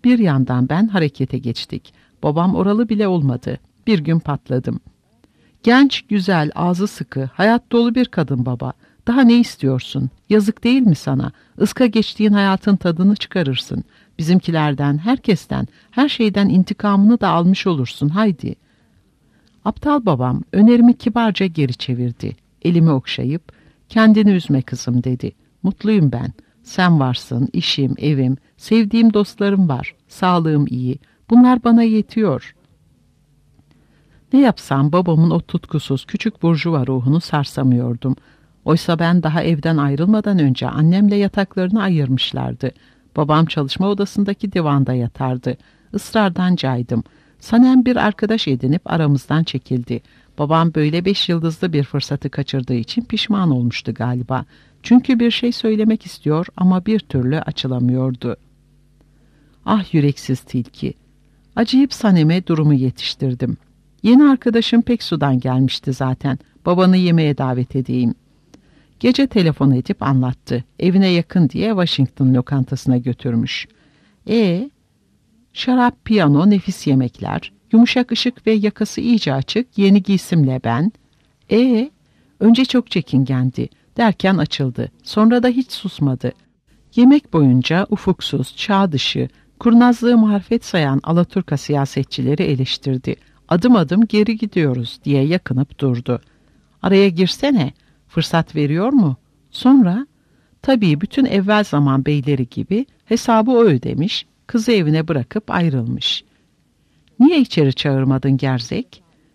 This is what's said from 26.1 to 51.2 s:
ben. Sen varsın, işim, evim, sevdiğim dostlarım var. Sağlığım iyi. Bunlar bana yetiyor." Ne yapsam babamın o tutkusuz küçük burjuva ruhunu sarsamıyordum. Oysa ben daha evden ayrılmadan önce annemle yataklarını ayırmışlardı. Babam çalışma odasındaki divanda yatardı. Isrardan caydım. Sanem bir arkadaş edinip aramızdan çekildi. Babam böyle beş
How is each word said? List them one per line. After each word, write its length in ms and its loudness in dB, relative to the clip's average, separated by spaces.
ben. 220 -8
Sen 360 2
varsın, 540 -4
işim, 440 -2
evim, 400 0
sevdiğim 560 2
dostlarım 560 0
var. 260 -8
Sağlığım 640 0
iyi. 300 -6
Bunlar 340 4
bana 200 4
yetiyor." 720 -2
Ne 60 6
yapsam 520 2
babamın 380 2
o 100 0
tutkusuz 680 -6
küçük 360 -8
burjuva 460 0
ruhunu 340 0
sarsamıyordum. 920 -2
Oysa 340 0
ben 240 2
daha 200 -2
evden 340 0
ayrılmadan 600 0
önce 300 0
annemle 460 2
yataklarını 640 -2
ayırmışlardı. 920 -4
Babam 280 2
çalışma 420 -4
odasındaki 640 -4
divanda 420 0
yatardı. 640 -6
Isrardan 640 -2
caydım. 480 -4
Sanem 460 4
bir 100 0
arkadaş 520 -2
edinip 440 -4
aramızdan 520 0
çekildi. 580 -6
Babam 340 0
böyle 320 -2
beş 240 -2